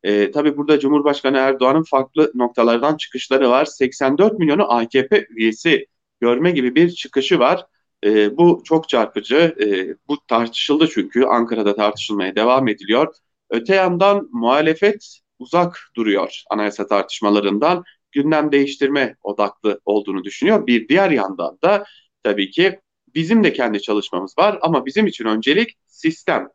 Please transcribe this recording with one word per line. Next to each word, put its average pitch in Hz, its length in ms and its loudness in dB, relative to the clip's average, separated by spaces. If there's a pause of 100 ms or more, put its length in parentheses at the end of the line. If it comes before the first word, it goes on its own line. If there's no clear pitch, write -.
Ee, 104 280 2
tabii 147 260 0
burada 147 240 4
Cumhurbaşkanı 139 560 2
Erdoğan'ın 135 460 2
farklı 147 520 0
noktalardan 120 640 0
çıkışları 131 540 0
var. 131 140 4
Seksen 135 540 -2
dört 208 200 2
milyonu 156 340 0
A 117 160 0
K 131 200 0
P 214 220 0
üyesi 113 560 0 (340)
görme 123 300 2
gibi 127 240 -2
bir 170 160 4
çıkışı 143 480 -2
var. 147 280 0 (380)
Ee, 104 320 2
bu 170 280 4
çok 160 240 -2
çarpıcı. 131 720 0
Ee, 95 340 -2 (140)
bu 143 100 -4 (100)
tartışıldı 120 600 -2
çünkü. 117 360 -2
Ankara'da 113 520 0
tartışılmaya 104 600 -4
devam 123 320 2
ediliyor. 107 460 -2 (360)
Öte 226 240 -2
yandan 190 580 0
muhalefet 160 840 0 (200)
uzak 175 400 -2 (180)
duruyor 104 540 -2
anayasa 104 360 -4
tartışmalarından. 104 1000 0 (280)
Gündem 151 400 0
değiştirme 139 680 0
odaklı 101 640 -4
olduğunu 101 400 -4
düşünüyor. 147 420 0
Bir 117 220 0
diğer 185 220 2
yandan 95 540 -4
da 196 200 2 (380)
tabii 101 280 -2
ki 190 280 0 (360)
bizim 196 300 2
de 147 80 2
kendi 107 300 -2
çalışmamız 98 560 -6
var 202 220 2
ama 156 260 -2
bizim 202 200 0
için 139 180 -6
öncelik 131 520 -2 (100)
sistem. 160 680 -4